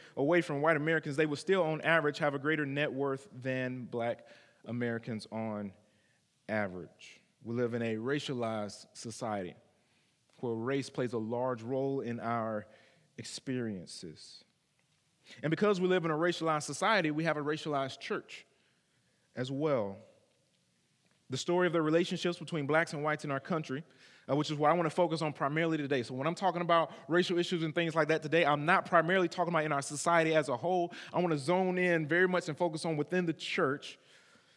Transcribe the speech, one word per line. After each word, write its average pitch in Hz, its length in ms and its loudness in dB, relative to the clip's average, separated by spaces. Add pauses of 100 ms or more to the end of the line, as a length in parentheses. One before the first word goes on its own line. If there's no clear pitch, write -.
(160)
away 160 240 4
from 147 220 -2
white 156 160 4
Americans, 151 400 -2
they 160 80 4
would 147 120 -2
still, 190 240 2
on 156 200 0
average, 151 380 2
have 147 160 0
a 139 40 -4
greater 151 260 -2
net 139 280 -2
worth 135 340 -2 (140)
than 127 500 -4
black 117 340 -4 (400)
Americans 117 640 -4
on 107 440 -6 (760)
average. 95 720 -6 (240)
We 110 100 -8
live 120 200 0
in 117 80 -2
a 113 140 -2
racialized 113 1000 -4
society 107 600 -6 (840)
where 120 160 -4
race 131 360 -2
plays 123 220 -4
a 120 60 -2
large 120 460 -2
role 135 360 -2
in 117 220 -6
our 110 440 -2 (520)
experiences. 104 1300 -8 (1000)
And 151 80 0
because 196 300 2
we 185 80 2
live 180 160 2
in 165 60 0
a 151 60 0
racialized 160 460 0
society, 185 480 2
we 160 140 -2
have 156 100 0
a 147 80 -4
racialized 143 560 -4
church - 460 -8 (880)
as 127 160 -6
well. 135 460 0 (1300)
The 127 60 -6
story 175 320 2
of 160 60 0
the 165 80 4
relationships 170 580 2
between 151 260 -4
blacks 156 280 2
and 147 100 -6
whites 151 220 -2
in 147 60 -2
our 135 100 0
country, 156 420 -4 (440)
uh, 135 80 0
which 151 160 0
is 147 60 -4
what 147 140 4
I - 20 6
wanna 170 160 2
focus 165 320 0
on 156 100 -2
primarily 156 460 0
today. 139 240 0
So 127 140 -6
when 131 100 -2
I'm 170 100 0
talking 175 260 0
about 170 300 4 (160)
racial 175 300 2
issues 175 240 0
and 160 120 -2
things 165 220 0
like 156 120 4
that 156 160 2
today, 156 220 4
I'm 147 200 2
not 180 200 4
primarily 175 420 4
talking 170 260 -2
about 156 100 2
in 156 80 0
our 139 100 0
society 160 520 2
as 147 160 4
a 123 80 0
whole. 175 340 0 (220)
I 156 60 2
wanna 170 180 2
zone 180 400 2
in 170 300 2
very 175 200 4
much 180 200 0
and 151 100 -6
focus 165 260 0
on 165 140 0
within 175 300 0
the 160 60 0
church. - 680 -2 (580)